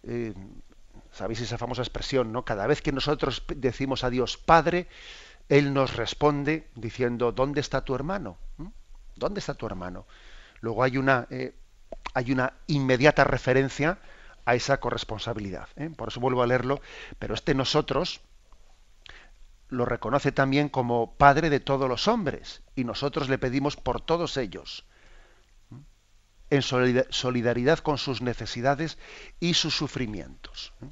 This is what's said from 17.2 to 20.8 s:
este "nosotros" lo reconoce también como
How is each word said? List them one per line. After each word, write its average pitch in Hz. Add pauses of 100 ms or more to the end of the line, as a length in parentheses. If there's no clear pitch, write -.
este 135
"nosotros" 143 (1500)
lo 123
reconoce 123
también 139
como 120